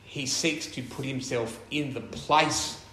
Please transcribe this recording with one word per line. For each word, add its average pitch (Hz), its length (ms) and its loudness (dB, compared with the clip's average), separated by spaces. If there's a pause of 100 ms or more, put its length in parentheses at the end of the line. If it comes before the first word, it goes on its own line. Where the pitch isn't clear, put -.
He 143 220 -6
seeks - 400 0
to - 160 -6
put 131 240 -8
himself 123 540 -2 (100)
in 143 240 -2
the 113 60 -4
place - 840 2 (100)